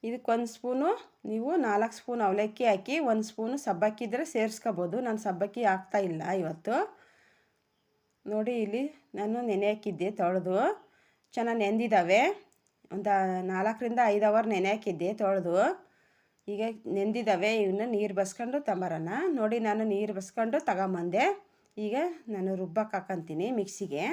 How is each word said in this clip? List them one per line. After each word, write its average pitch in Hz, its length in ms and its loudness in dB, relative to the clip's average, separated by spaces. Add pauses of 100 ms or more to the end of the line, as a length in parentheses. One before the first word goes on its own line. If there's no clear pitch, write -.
ಇದಕ್ಕೊಂದು 233 440 0
ಸ್ಪೂನು, 254 360 -2 (440)
ನೀವು 226 180 -2 (160)
ನಾಲ್ಕು 220 320 2
ಸ್ಪೂನ್ 240 300 -4
ಅವಲಕ್ಕಿ 214 420 0
ಹಾಕಿ, 196 260 2 (140)
ಒಂದು 220 180 2
ಸ್ಪೂನು 233 380 -4
ಸಬ್ಬಕ್ಕಿ 214 400 0
ಇದ್ದರೆ 240 260 -2
ಸೇರಿಸ್ಕೋಬೋದು. 214 680 -2 (100)
ನಾನು 220 180 -2
ಸಬ್ಬಕ್ಕಿ 202 360 -2 (100)
ಹಾಕ್ತಾಯಿಲ್ಲ 185 520 -2 (180)
ಇವತ್ತು. 160 340 -4 (1600)
ನೋಡಿ, 214 220 -2 (100)
ಇಲ್ಲಿ 208 180 -2 (360)
ನಾನು 220 320 -2
ನೆನೆ 202 220 2
ಹಾಕಿದ್ದೆ, 190 360 -4 (140)
ತೊಳೆದು 185 360 2 (760)
ಚೆನ್ನಾಗಿ 233 280 0
ನೆಂದಿದ್ದಾವೆ. 202 560 4 (760)
ಒಂದು 202 180 0 (380)
ನಾಲ್ಕರಿಂದ 220 480 -2 (160)
ಐದು 208 160 4
ಅವರ್ 220 240 4
ನೆನೆ 190 180 2
ಹಾಕಿದ್ದೆ, 190 380 -2 (100)
ತೊಳೆದು. 190 340 2 (1000)
ಈಗ 202 60 -4 (360)
ನೆಂದಿದ್ದಾವೆ, 208 640 2
ಇವನ್ನ 196 340 2
ನೀರು 202 280 0
ಬಸ್ಕೊಂಡು 240 340 -4 (140)
ತಗೊಂಬರೋಣ. 180 500 -2 (180)
ನೋಡಿ, 220 200 2 (100)
ನಾನು 220 240 0
ನೀರು 208 260 -2
ಬಸ್ಕೊಂಡು 226 400 -2 (120)
ತಗೊಂಬಂದೆ. 185 540 0 (600)
ಈಗ 214 100 -2 (380)
ನಾನು 190 180 -2 (120)
ರುಬ್ಬಕ್ಕೆ 202 360 -2
ಹಾಕಂತೀನಿ 170 480 -6 (140)
ಮಿಕ್ಸಿಗೆ. 180 520 -4